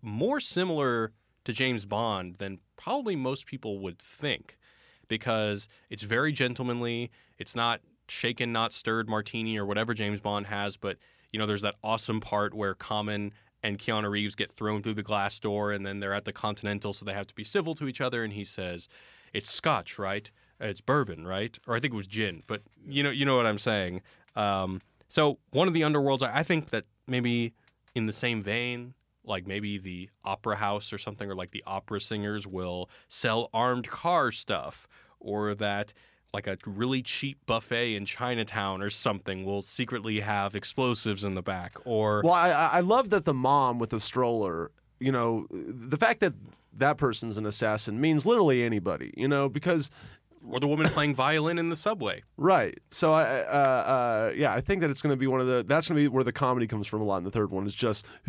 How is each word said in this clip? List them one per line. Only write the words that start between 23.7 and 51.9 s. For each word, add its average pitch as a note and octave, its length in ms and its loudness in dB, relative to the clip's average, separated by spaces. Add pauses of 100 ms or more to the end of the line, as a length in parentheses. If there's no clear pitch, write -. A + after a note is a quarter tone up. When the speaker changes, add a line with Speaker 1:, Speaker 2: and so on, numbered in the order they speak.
Speaker 1:
Um, F#2+ 460 0 (260)
so D3+ 320 2 (120)
one F3 180 4
of E3+ 40 2
the D#3+ 80 4
underworlds, C#3 400 4
I, B2+ 180 0
I D#3 40 2
think D#3 280 0
that A2 120 0 (240)
maybe A#2+ 460 0 (420)
in A2+ 100 0
the G#2+ 60 0
same A#2 300 -2
vein, A#2+ 540 -4 (280)
like, F#2+ 240 -6
maybe G#2 300 -4
the F#2 320 -12 (160)
opera G2+ 320 -2
house G#2 340 -2
or G#2 60 -6
something, G#2 340 -10
or, F#2+ 40 -8
like, F#2 160 -8
the - 140 -12
opera G2 360 -6
singers G#2 440 -4
will F2+ 440 -6 (180)
sell A2+ 460 0
armed B2 340 0
car D#3+ 460 2
stuff, - 560 -6 (320)
or G#2 340 -2
that G#2 380 -2 (400)
like, G2+ 140 -6
a F#2+ 180 -4
really A#2+ 380 -2
cheap - 420 -6
buffet A#2 500 0
in G2+ 100 -4
Chinatown G#2+ 760 -2
or G2+ 80 -2
something F#2+ 560 -2
will G2 160 -2
secretly A2 580 -4
have G2+ 360 -2
explosives G#2+ 680 0
in G2 120 -2
the F#2 80 -4
back, F2+ 320 -6 (100)
or G#2+ 380 2
Speaker 2:
Well, E3 100 6
I, F3 160 6
I, D#3 240 4
I F3 60 6
love G#3+ 320 4
that G3+ 140 4
the D#3+ 100 4
mom B2+ 440 4
with A#2 120 -2
the A2+ 80 0
stroller, G#2+ 720 0 (280)
you C3 120 2
know, A#2 400 2
the A#2 460 -6
fact A3+ 240 4
that F3 120 4 (420)
that C3+ 220 2
person's A#2 400 0
an G#2+ 80 -2
assassin G#2+ 560 0
means D3+ 240 4
literally E3+ 380 6
anybody, F#2+ 520 -2
you A#2 120 0
know, C#3 200 4
because D3+ 440 0 (580)
Speaker 1:
Or B2 100 0
the C#3+ 80 4
woman D3+ 220 4
playing D3 260 4
violin D#3 440 2
in E3+ 100 0
the E3 60 -2
subway. D#3 460 -2 (140)